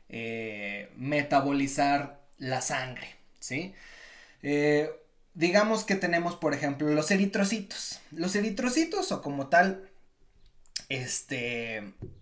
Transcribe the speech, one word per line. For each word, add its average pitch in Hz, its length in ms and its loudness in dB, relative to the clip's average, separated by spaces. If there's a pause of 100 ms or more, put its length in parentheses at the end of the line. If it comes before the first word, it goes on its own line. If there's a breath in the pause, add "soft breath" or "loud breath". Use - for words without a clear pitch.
eh, 110 880 -8
metabolizar 139 1300 0 (160)
la 127 220 -4
sangre, 127 560 -6 (240)
¿sí? 170 340 -8 (680 soft breath)
Eh, 147 460 2 (460)
digamos 208 500 4
que 196 120 2
tenemos, 170 400 0
por 147 180 0
ejemplo, 143 340 -2
los 151 220 2
eritrocitos. 196 880 0 (120)
Los 180 240 0
eritrocitos, 254 760 0
o 165 100 -2
como 139 280 -6
tal, 190 420 4 (1000)
este, 120 1080 -6 (280)